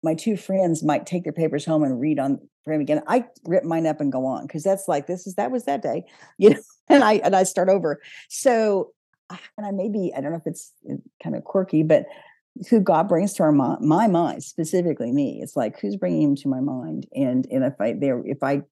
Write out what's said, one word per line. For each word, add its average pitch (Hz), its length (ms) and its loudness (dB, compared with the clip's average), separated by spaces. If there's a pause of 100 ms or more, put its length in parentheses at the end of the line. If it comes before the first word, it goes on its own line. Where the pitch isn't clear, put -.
my 160 100 0
two 202 240 -2
friends 180 460 0
might 151 240 0
take 180 160 -4
their 151 100 -6
papers 147 320 -2
home 156 180 2
and 131 160 -2
read 147 200 0
on 135 180 0 (260)
for 156 100 -4
him 151 80 0
again. 147 260 0
I 233 180 0 (200)
rip 175 180 0
mine 165 240 -2
up 156 140 -2
and 143 100 0
go 131 140 -2
on, 131 220 -6
'cause 151 160 -10
that's 190 240 -2
like, 147 200 -2
this 180 180 -8
is, 190 100 -12
that 226 160 -2
was 247 140 -4
that 139 160 -2
day, 147 240 -6 (160)
<laughs> - 160 -20
you 202 140 10
know, - 80 2 (300)
and 277 140 8
I, 214 120 6
and 196 200 2
I 190 80 6
start 185 260 0
over. 160 320 0 (280)
So, 220 600 2 (680)
and 214 80 -10
I 202 60 -6
maybe, 196 440 -2
I 139 60 -6
don't 143 100 -4
know 165 60 -6
if 160 80 -10
it's - 280 -10 (500)
kind 156 120 -6
of - 100 -8
quirky, 185 380 0
but 156 220 4 (640)
who 233 100 6
God 180 300 2
brings 190 240 0
to - 100 0
our 156 80 4
mi-, 139 340 0
my 180 220 4
mind, 165 360 0
specifically 156 680 -4
me, 127 300 -2
it's - 140 -12
like, 113 240 -4
who's 202 160 -4
bringing 180 260 -2
him 143 160 4
to 143 100 -6
my 131 140 -2
mind? 139 540 -6
And, 127 360 0
and 131 120 0
if 123 180 0
I, 110 120 -2
there, 123 320 -2
if 131 180 -6
I 139 180 0 (100)